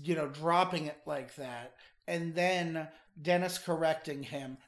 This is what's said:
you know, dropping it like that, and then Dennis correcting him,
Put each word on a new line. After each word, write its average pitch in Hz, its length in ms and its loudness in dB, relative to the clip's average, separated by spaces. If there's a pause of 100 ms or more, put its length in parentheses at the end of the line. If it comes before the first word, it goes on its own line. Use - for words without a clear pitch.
you 165 140 2
know, 151 120 0
dropping 170 580 2
it 147 200 -8
like 143 300 -6
that, 123 380 -10 (340)
and 170 260 0
then 170 540 2 (320)
Dennis 180 380 2
correcting 160 680 0
him, 135 440 -8